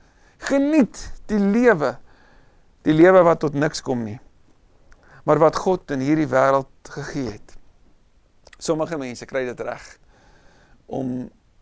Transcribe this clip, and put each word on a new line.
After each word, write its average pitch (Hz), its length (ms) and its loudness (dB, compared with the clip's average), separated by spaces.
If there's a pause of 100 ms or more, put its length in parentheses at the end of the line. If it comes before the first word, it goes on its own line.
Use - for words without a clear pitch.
(380)
Geniet 277 760 0 (140)
die 208 120 -2
lewe." 196 600 2 (840)
Die 156 120 2
lewe 180 280 8
wat 165 180 2
tot 139 140 -2
niks 147 280 -4
kom 120 220 -6
nie, 107 160 -12 (1040)
maar 151 140 4
wat 156 180 4
God 185 340 -2
in 139 100 -4
hierdie 151 280 0
wêreld 135 420 2 (180)
gegee 139 420 -10
het. - 260 -18 (1000)
Sommige 160 400 -4
mense 123 280 -12
kry 131 180 -6
dit 120 160 -10
reg 120 380 -14 (880)
om 127 440 -8 (320)